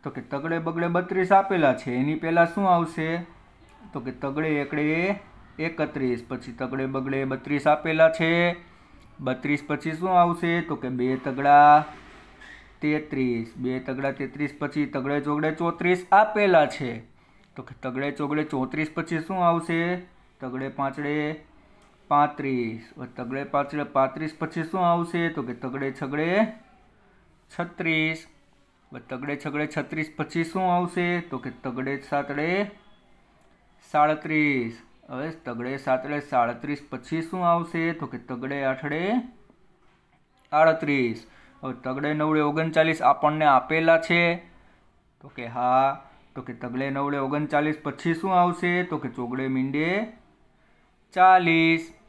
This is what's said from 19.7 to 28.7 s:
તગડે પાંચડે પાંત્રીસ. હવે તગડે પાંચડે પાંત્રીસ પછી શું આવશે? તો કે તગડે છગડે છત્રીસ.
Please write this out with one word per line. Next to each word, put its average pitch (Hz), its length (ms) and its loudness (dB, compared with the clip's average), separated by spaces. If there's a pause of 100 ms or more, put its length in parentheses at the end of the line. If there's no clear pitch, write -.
તગડે 131 280 -6
પાંચડે 147 680 -4 (720)
પાંત્રીસ. 135 720 0 (160)
હવે 127 100 -12
તગડે 127 360 -8
પાંચડે 143 400 -2
પાંત્રીસ 139 560 -2
પછી 165 240 -4
શું 180 240 0
આવશે? 170 420 0
તો 156 140 -6
કે 120 100 -8
તગડે 135 380 -6
છગડે 160 560 0 (1120)
છત્રીસ. 160 680 -4 (680)